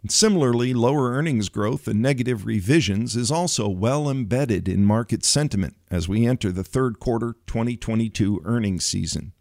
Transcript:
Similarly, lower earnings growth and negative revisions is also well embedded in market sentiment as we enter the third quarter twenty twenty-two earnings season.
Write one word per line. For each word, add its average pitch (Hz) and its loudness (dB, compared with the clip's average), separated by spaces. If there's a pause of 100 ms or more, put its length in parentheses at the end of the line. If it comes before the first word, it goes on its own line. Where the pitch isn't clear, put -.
Similarly, 127 2
lower 123 2
earnings 127 0
growth 107 -4
and 104 0
negative 123 0
revisions 107 0
is 120 -2
also 156 -2
well 123 0
embedded 120 0
in 95 2
market 107 2
sentiment 101 0 (120)
as 87 -2
we 110 2
enter 120 0
the 92 -4
third 131 -2
quarter 117 -2 (100)
twenty 117 -2
twenty-two 110 0
earnings 101 0
season. 95 -4